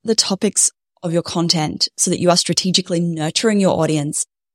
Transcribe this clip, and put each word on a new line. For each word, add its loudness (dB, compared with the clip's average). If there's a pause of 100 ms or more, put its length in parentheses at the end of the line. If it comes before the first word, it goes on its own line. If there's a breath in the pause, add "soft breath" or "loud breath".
the -2
topics 0 (320)
of -4
your 2
content -2
so -2
that -2
you 2
are 4
strategically 0
nurturing 0
your 4
audience 0 (280)